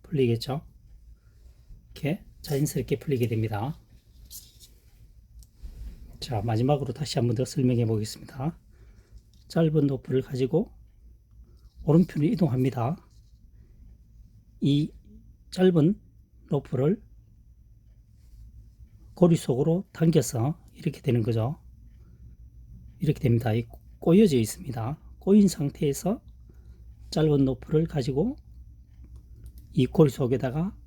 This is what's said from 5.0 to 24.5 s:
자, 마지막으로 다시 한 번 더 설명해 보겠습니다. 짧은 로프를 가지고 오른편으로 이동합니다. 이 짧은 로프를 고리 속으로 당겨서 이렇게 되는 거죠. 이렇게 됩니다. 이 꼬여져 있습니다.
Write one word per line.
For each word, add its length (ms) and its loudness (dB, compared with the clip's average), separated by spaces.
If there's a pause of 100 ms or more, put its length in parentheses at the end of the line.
자, 220 -4
마지막으로 500 0
다시 260 -6
한 80 2
번 80 0
더 100 -2
설명해 420 0
보겠습니다. 680 -6 (920)
짧은 380 2
로프를 360 -2
가지고 480 -2 (1120)
오른편으로 480 2
이동합니다. 640 0 (1600)
이 320 0 (580)
짧은 480 2 (480)
로프를 560 -2 (2000)
고리 220 6
속으로 560 0
당겨서 680 0 (160)
이렇게 260 -8
되는 220 0
거죠. 360 -2 (1400)
이렇게 200 0
됩니다. 320 2
이 140 -2 (320)
꼬여져 400 6
있습니다. 600 -4 (240)